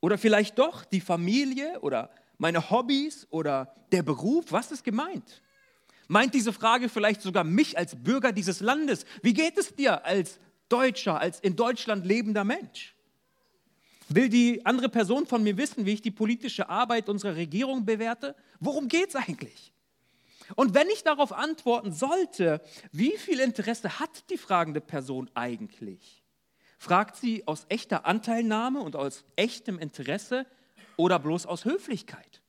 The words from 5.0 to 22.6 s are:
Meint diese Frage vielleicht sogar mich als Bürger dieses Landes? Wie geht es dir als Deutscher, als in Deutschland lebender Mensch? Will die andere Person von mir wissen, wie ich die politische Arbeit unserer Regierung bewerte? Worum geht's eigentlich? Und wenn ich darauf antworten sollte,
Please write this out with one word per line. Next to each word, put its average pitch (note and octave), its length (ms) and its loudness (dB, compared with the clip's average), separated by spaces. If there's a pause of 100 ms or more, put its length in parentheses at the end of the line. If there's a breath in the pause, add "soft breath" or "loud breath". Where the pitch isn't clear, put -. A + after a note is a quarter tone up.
Meint A3 260 4
diese A#3 200 2
Frage A#3 360 2
vielleicht G#3 320 0
sogar F#3 220 0
mich F#3 340 2
als D#3 240 -4
Bürger A#3+ 300 2
dieses F#3 300 -2
Landes? C#4+ 440 0 (160 loud breath)
Wie A#3+ 120 6
geht D#4+ 240 2
es - 180 -2
dir A#3+ 300 2
als F#3 340 -2 (300 soft breath)
Deutscher, A#3+ 500 2
als E3+ 220 -2
in F#3 140 0
Deutschland A3 500 0
lebender G#3+ 380 0
Mensch? B3 520 -6 (1120 soft breath)
Will A3+ 220 6
die A#3+ 360 4
andere B3 240 2
Person A#3 380 2
von A#3 160 0
mir G#3 140 2
wissen, B3+ 280 -4
wie G3+ 80 0
ich G#3 80 -4
die A3+ 80 -4
politische A3 600 -4
Arbeit A3+ 400 0
unserer G3+ 260 -4
Regierung G#3 500 -2
bewerte? A3+ 500 -4 (240 soft breath)
Worum C#4+ 280 -4
geht's F4 280 0
eigentlich? - 580 -8 (840 loud breath)
Und A#3 180 4
wenn D4 160 6
ich G#4+ 140 -2
darauf C#4+ 280 2
antworten A#3+ 600 -2
sollte, F#3 680 0 (300 loud breath)